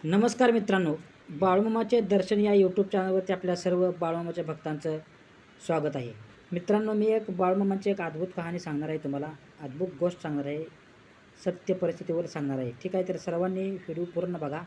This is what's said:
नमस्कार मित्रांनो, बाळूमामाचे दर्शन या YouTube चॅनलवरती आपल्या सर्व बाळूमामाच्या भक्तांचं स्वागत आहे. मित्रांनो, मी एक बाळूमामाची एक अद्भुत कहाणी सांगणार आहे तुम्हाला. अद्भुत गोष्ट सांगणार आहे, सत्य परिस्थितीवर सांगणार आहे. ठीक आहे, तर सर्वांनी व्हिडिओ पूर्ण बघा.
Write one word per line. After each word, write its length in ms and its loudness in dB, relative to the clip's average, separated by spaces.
नमस्कार 480 4
मित्रांनो, 440 2
बाळूमामाचे 720 2
दर्शन 380 2
या 140 4
YouTube 300 6
चॅनलवरती 500 0
आपल्या 220 0
सर्व 360 2
बाळूमामाच्या 520 -2
भक्तांचं 540 -4
स्वागत 300 0
आहे. 180 -6
मित्रांनो, 420 0
मी 120 2
एक 240 2
बाळूमामाची 600 2
एक 120 -2
अद्भुत 340 -4
कहाणी 240 -6
सांगणार 300 -4
आहे 80 -4
तुम्हाला. 300 -4
अद्भुत 260 -6
गोष्ट 220 -2
सांगणार 240 -4
आहे, 180 -4
सत्य 280 -2
परिस्थितीवर 520 -2
सांगणार 320 -4
आहे. 140 -4
ठीक 240 -8
आहे, 120 0
तर 100 -2
सर्वांनी 540 -2
व्हिडिओ 340 -6
पूर्ण 320 -4
बघा. 300 -4